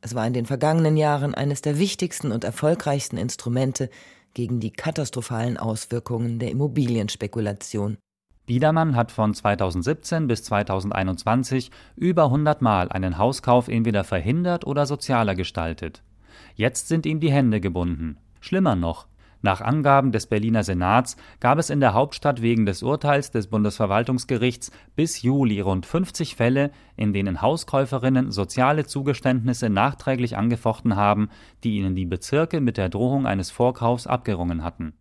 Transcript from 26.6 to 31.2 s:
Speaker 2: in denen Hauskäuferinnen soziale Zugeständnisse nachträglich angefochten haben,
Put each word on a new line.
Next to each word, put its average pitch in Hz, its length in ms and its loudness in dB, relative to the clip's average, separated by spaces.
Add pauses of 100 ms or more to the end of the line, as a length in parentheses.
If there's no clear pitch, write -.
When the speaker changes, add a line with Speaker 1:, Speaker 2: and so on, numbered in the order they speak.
Speaker 2:
in 104 160 0
denen 98 300 -2
Hauskäuferinnen 131 880 0
soziale 127 540 0
Zugeständnisse 127 840 0
nachträglich 120 680 0
angefochten 113 580 0
haben, 104 340 2 (340)